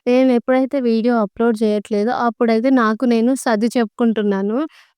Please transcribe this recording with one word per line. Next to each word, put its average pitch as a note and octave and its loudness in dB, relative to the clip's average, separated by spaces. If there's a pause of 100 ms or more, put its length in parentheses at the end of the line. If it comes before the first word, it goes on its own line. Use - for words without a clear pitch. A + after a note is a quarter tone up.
నేను B3+ 2
ఎప్పుడైతే C4 -2
వీడియో A#3 0
అప్‌లోడ్ A3 -2
చేయట్లేదో, G#3+ -2
అప్పుడైతే A#3 0
నాకు A3 2
నేను A#3 2
సర్ది A3+ -2
చెప్పుకుంటున్నాను. G#3+ -2 (400)